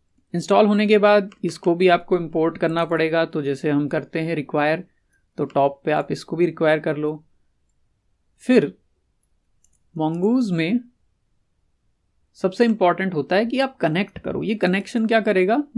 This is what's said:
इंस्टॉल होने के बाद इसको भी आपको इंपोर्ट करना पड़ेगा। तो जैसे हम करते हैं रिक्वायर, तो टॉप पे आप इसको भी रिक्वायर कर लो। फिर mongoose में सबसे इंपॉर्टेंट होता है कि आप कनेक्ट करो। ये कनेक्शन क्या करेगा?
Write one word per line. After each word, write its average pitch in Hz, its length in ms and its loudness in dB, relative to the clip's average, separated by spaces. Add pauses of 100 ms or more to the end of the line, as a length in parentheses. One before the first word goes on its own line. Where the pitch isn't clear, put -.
(340)
इंस्टॉल 202 320 2
होने 208 200 2
के 208 120 4
बाद 208 320 4 (140)
इसको 170 300 0
भी 180 140 2
आपको 175 300 2
इंपोर्ट 160 400 -2
करना 165 260 0
पड़ेगा। 160 400 0
तो 160 180 -6
जैसे 139 280 -4
हम 143 180 0
करते 156 320 -6
हैं 165 140 -4
रिक्वायर, 156 500 -2 (540)
तो 147 60 -4
टॉप 139 400 0
पे 156 80 -2
आप 147 200 -2
इसको 156 240 -10
भी 175 100 0
रिक्वायर 160 320 0
कर 156 180 -4
लो। 151 260 -6 (1200)
फिर 233 300 4 (1200)
mongoose 180 580 0
में 170 280 0 (1600)
सबसे 190 260 0
इंपॉर्टेंट 190 500 0
होता 151 220 -2
है 226 100 2
कि 247 140 -4
आप 262 160 -2
कनेक्ट 180 420 -2
करो। - 240 -8
ये 190 120 -2
कनेक्शन 202 520 -2
क्या 226 140 2
करेगा? 202 360 2 (220)